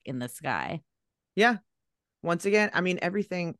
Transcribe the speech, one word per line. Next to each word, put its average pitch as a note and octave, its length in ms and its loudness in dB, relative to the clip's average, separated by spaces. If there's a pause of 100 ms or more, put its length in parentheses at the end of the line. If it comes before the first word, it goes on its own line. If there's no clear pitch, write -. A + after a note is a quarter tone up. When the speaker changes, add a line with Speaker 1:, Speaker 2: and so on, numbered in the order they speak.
Speaker 1:
in B2+ 140 -6
the B2 100 -6
sky. B2+ 540 -4 (540)
Speaker 2:
Yeah. A3 220 4 (640)
Once E3+ 220 -2
again, G#3 300 4
I E3+ 60 2
mean, F3+ 220 0
everything, F3+ 560 -2